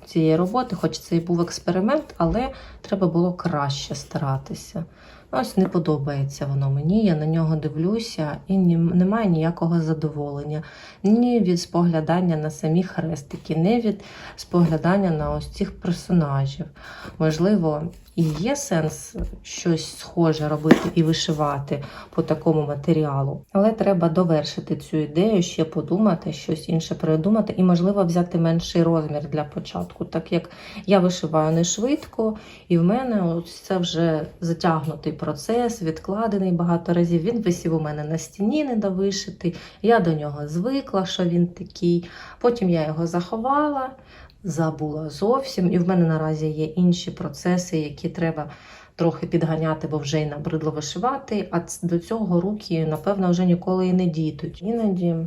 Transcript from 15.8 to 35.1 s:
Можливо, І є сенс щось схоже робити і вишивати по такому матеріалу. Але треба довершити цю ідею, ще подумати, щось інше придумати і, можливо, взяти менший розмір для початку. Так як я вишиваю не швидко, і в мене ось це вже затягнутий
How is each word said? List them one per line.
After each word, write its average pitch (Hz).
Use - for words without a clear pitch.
Можливо, 156
І 170
є 165
сенс 156
щось -
схоже 156
робити 156
і 170
вишивати 147
по 165
такому 156
матеріалу. 143
Але 208
треба 190
довершити 165
цю -
ідею, 170
ще -
подумати, 165
щось -
інше 160
придумати 185
і, 185
можливо, 185
взяти 175
менший 165
розмір 151
для 151
початку. 175
Так -
як -
я 196
вишиваю 160
не 170
швидко, 220
і 170
в 165
мене 220
ось 170
це 190
вже 165
затягнутий 160